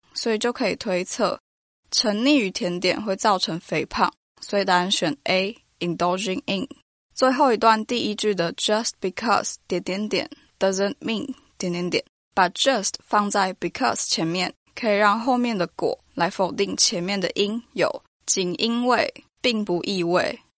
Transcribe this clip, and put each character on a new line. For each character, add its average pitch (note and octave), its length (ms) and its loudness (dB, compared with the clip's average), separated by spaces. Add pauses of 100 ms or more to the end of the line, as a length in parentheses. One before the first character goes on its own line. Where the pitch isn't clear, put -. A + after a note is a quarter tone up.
(120)
所 - 200 -4
以 G#3+ 60 0
就 A#3+ 140 0
可 A#3 160 -2
以 F3 80 -2
推 F#3 280 -2
测， - 340 -2 (520)
沉 G#3 320 0
溺 C#4+ 160 6
于 G3 120 2
甜 F3+ 280 -4
点 F3+ 220 0
会 G#3 160 -2
造 G3 220 2
成 E3+ 220 -4
肥 - 260 -4
胖， - 260 0 (280)
所 - 180 -2
以 G3 60 2
答 F#3 120 4
案 F3+ 140 2
选 D#3+ 340 0
A，indulging F#3 1200 -2
in。 G3 220 -2 (460)
最 C4 160 4
后 C4 220 4
一 G#3+ 40 4
段 A3 300 4
第 B3 140 -2
一 G#3 140 -2
句 G#3 200 0
的 E3+ 200 -2
“just A3 360 0 (100)
because G3+ 540 0 (120)
点 F3+ 160 -2
点 G3+ 260 -4
点 G3+ 200 -2 (300)
doesn't G3 420 0
mean A3+ 320 -6 (240)
点 F3+ 160 -4
点 F3 160 -4
点”， - 160 0 (300)
把 F#3 160 4
just A3+ 440 0 (120)
放 G#3 240 2
在 F#3+ 240 0
because - 520 -2
前 - 200 -2
面， F3+ 260 -2 (220)
可 A3 180 0
以 G3+ 40 4
让 G#3 220 4
后 B3 200 0
面 A#3+ 180 0
的 F3 120 0
果 - 300 -4 (140)
来 F3 160 0
否 F#3+ 240 -2
定 F#3+ 240 -2
前 - 260 0
面 G3 160 -2
的 F#3 160 -2
因 G#3 280 -2 (100)
有 - 300 -2 (240)
，“仅 F3+ 340 -2
因 A#3 280 0
为 A#3+ 220 2 (300)
”“并 A3 240 0
不 F3 200 -2
意 F#3 180 -2
味” E3+ 360 0 (200)